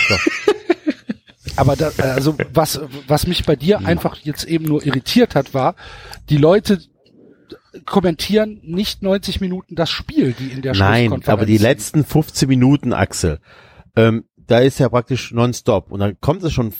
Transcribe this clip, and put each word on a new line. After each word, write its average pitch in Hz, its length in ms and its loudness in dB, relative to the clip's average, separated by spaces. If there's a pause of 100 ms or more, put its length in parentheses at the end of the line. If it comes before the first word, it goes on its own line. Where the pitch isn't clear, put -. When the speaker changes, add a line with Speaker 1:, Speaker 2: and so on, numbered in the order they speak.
Speaker 1:
So. - 480 -2
Speaker 2:
<laughs> - 60 -16 (960)
Aber 139 180 2
da, 151 220 -2
also 135 380 0 (180)
was, 156 260 0 (280)
was 147 200 0
mich 175 180 -2
bei 151 120 2
dir 196 240 2
Speaker 1:
Ja. - 60 -6
Speaker 2:
einfach 165 300 -2
jetzt - 280 -10
eben 160 200 -4
nur 151 200 -2
irritiert 143 500 0
hat, - 180 -2
war, 135 220 0 (540)
die 151 80 2
Leute 180 420 4 (1080)
kommentieren 202 760 0
nicht 175 400 -6
neunzig 190 380 -2
Minuten 185 340 -8
das 160 140 -2
Spiel, 202 440 -2
die 131 140 -10
in 131 140 -10
der 131 140 -4
Speaker 1:
Nein, 104 320 4
Speaker 2:
Schlusskonferenz 90 220 -2
Speaker 1:
aber 107 160 2
die 107 120 4
Speaker 2:
sind. 104 100 4
Speaker 1:
letzten 139 380 0
fünfzehn - 420 0
Minuten, 131 460 2
Axel, 87 460 -2 (560)
ähm, 113 300 4 (120)
da 120 220 2
ist 135 200 2
ja 135 100 4
praktisch 120 440 -2
nonstop. 117 580 0
Und 101 80 -6
dann 101 220 -2
kommt 185 220 -2
es 156 100 -4
schon, 117 260 -2